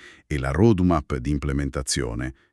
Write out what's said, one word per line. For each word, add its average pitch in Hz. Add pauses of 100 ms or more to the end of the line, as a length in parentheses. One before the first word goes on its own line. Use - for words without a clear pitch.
(280)
e 76
la 65
roadmap 90
di 62
implementazione, 69 (180)